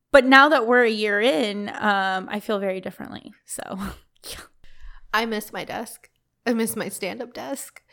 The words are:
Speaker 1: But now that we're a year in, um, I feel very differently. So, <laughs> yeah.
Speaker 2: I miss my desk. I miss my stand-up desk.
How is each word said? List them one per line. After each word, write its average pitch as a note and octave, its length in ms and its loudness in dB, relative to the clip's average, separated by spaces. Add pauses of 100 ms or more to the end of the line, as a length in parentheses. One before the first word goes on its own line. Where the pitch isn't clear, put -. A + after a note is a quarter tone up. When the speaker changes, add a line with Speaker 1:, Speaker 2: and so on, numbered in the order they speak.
(120)
Speaker 1:
But C4+ 120 8
now C4+ 240 10
that C4+ 180 4
we're B3 180 6
a A3+ 60 2
year G#3+ 300 0
in, G#3+ 480 0
um, F#3+ 640 -2
I G#3 100 -6
feel G#3 180 -4
very F#3+ 220 -4
differently. - 520 -14 (140)
So, - 180 -12
<laughs> - 600 -14
yeah. - 160 -14 (760)
Speaker 2:
I A3 100 2
miss G#3+ 280 -6
my F#3+ 120 -8
desk. - 460 -12 (360)
I B3 60 2
miss A3+ 240 0
my F#3+ 120 -6
stand-up G3+ 440 -8
desk. - 500 -12 (100)